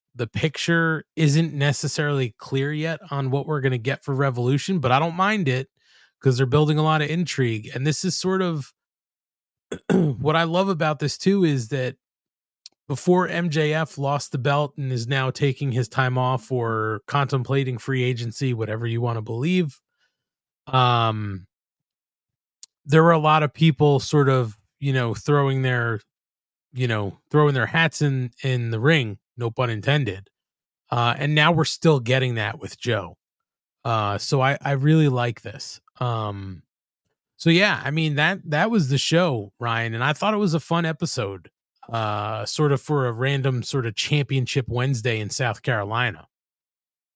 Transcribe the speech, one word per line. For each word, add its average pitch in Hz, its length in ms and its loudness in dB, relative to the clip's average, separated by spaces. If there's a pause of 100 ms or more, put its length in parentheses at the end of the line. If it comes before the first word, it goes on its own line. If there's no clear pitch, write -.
(140)
The 120 140 -6
picture 160 760 0 (120)
isn't 156 380 2
necessarily 143 840 -2
clear 139 340 -4
yet 156 280 -6 (100)
on 139 220 -2
what 143 160 -2
we're 151 140 -2
gonna 127 180 0
get 135 240 -6
for 143 100 -4
Revolution, 135 680 0
but 127 120 2
I 131 80 6
don't 165 160 -2
mind 190 320 0
it 131 220 -2 (500)
'cause 127 180 2
they're 135 80 4
building 147 320 2
a 156 60 2
lot 156 180 4
of 143 80 -2
intrigue. 127 640 -2
And 131 140 -2
this 165 180 -2
is 175 100 -2
sort 190 280 -2
of, 160 280 -4 (1160)
<clears throat> - 20 4
what 151 440 2
I 165 80 2
love 175 260 0
about 156 300 -2
this 147 180 -4
too 196 260 2
is 135 260 0
that 131 260 -4 (920)
before 180 400 2
M 175 220 -2
J 151 240 0
F 156 240 -4
lost 139 340 -2
the 147 60 -4
belt 143 400 0
and 135 160 -4
is 117 140 -4
now 131 220 0
taking 135 440 -2
his 120 160 0
time 127 280 0
off 127 340 -2
or 110 560 -2
contemplating 135 720 0
free 131 260 -2
agency, 123 500 -2
whatever 110 340 -4
you 117 140 -2
wanna 117 200 -2
believe, 143 600 -2 (840)
um, 113 800 0 (1400)
there 160 180 6
were 170 80 8
a 165 80 6
lot 151 240 4
of 139 100 -2
people 151 460 4
sort 143 300 2
of, 123 280 0 (220)
you 139 140 -2
know, 120 200 0
throwing 135 480 0
their, 120 380 0 (720)
you 127 140 -2
know, 107 320 -2 (100)
throwing 147 240 4
their 123 120 0
hats 156 360 0
in, 131 300 -2 (120)
in 123 280 -2
the 113 80 -2
ring, 123 380 2 (180)
no 117 160 -4
pun 123 180 -2
intended. 107 600 -2 (600)
Uh, 120 280 0
and 147 180 0
now 151 160 6
we're 160 140 2
still 156 340 2
getting 123 360 0
that 113 240 -4
with - 200 -14
Joe. 101 380 -4 (680)
Uh, 107 340 -2
so 135 240 0
I, 135 200 2
I 139 100 -2
really 151 380 4
like 120 320 -2
this. - 400 -14 (180)
Um, 104 640 -6 (720)
so - 140 2
yeah, 175 340 4
I 135 80 -4
mean, 156 240 0
that, 160 240 2 (100)
that 160 220 2
was 175 180 2
the 139 80 2
show, 139 600 0
Ryan, 113 340 -2
and 113 100 -2
I 147 100 2
thought 208 200 0
it 208 40 0
was 202 160 0
a 160 60 0
fun 170 260 -2
episode, 107 640 -6 (400)
uh, 107 560 -4
sort 151 260 0
of 139 100 0
for 139 260 0
a 120 40 -2
random 131 520 -2
sort 131 220 -4
of 110 100 -6
championship 135 720 0
Wednesday 120 520 -2
in 104 100 -6
South 117 320 -4
Carolina. 113 640 -2 (880)